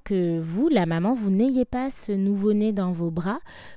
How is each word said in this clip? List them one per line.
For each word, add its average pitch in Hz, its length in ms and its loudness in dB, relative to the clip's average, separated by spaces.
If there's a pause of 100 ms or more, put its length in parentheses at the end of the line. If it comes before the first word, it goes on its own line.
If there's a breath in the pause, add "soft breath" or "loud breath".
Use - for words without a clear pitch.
que 175 360 0
vous, 175 280 0
la 208 180 4
maman, 170 280 2
vous 214 160 0
n'ayez 247 340 2
pas 254 260 -4
ce - 220 -8
nouveau-né 202 600 2
dans 190 200 -2
vos 170 180 -2
bras 180 280 -4 (380 loud breath)